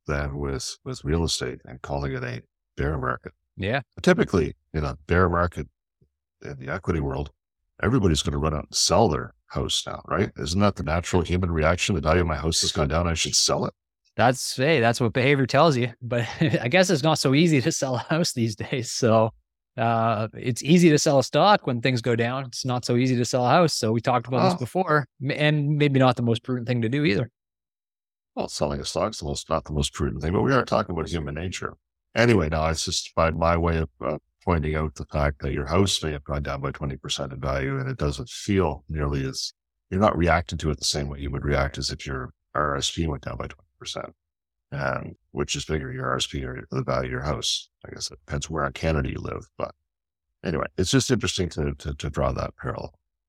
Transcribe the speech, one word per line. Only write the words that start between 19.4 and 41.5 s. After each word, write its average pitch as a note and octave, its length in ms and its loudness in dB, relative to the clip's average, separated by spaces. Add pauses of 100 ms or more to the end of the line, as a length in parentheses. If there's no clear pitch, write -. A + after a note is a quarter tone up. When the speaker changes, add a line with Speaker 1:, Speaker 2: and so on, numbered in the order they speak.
Speaker 2:
uh, A2+ 560 0
it's A#2+ 300 -4
easy E3+ 260 8
to D3 80 8
sell C#3 220 4
a B2 40 4
stock F#3+ 440 4
when A#2+ 140 -2
things B2+ 200 2
go A#2+ 140 2
down. B2 300 -2
It's - 180 -10
not B2 220 -2
so B2 100 2
easy B2+ 220 2
to B2 80 2
sell B2 200 0
a B2 40 4
house. E3 240 6
So A2 180 0
we A#2 80 2
talked B2 260 0
about B2+ 200 2
this F#3 80 4
Speaker 1:
Oh. F3 40 -2
Speaker 2:
before, D3+ 480 0 (160)
m-, C#3 100 -4
and D3+ 460 2
maybe C#3+ 220 4
not B2+ 160 6
the B2 60 -4
most A#2 220 0
prudent B2 220 -4
thing A#2+ 160 0
to A2+ 60 0
do C#3+ 160 0
either. D#3+ 260 0 (1080)
Speaker 1:
Well, - 120 -4
selling C#2+ 320 -2
a C#2 60 -10
stock's G2 340 -2
the E2+ 60 -10
most, C#2+ 240 -6
not D#2+ 160 -2
the D2+ 80 -8
most C#2+ 200 -2
prudent C2+ 280 -4
thing, D#2+ 100 -2
but G2+ 120 2
we C3 100 2
are B2 100 4
talking G#2 320 0
about - 140 -4
human D2+ 260 -4
nature. E2+ 380 -8 (420)
Anyway, A2+ 320 6
no, D#2 200 0
it's E2 180 -2
just - 300 -6
by E2 160 4
my E2 260 2
way E2 220 2
of, D#2 100 -2 (100)
uh, C2+ 180 -4 (280)
pointing D#2 300 0
out D#2 200 -4
the C#2 100 -10
fact D2 360 -2
that C#2 100 -4
your C#2+ 140 -4
house F#2 360 2
may D#2 120 -4
have C#2+ 100 -10
gone C#2+ 200 -4
down C#2 180 -6
by C#2 100 -6
twenty - 240 -6
percent C#3 380 -8
in C3 80 -12
value, C3+ 360 -4
and C3 120 -6
it B2+ 80 -8
doesn't D2 320 -4
feel F2+ 580 0
nearly C#2+ 380 -2
as, - 260 -8 (380)
you're F#2 100 -2
not G2+ 180 4
reacting D#2+ 420 2
to D#2+ 100 0
it C#2+ 80 -2
the - 80 -8
same C#2+ 240 -2
way C#2+ 100 -10
you C#2 120 -6
would C#2 120 -6
react C#2 340 0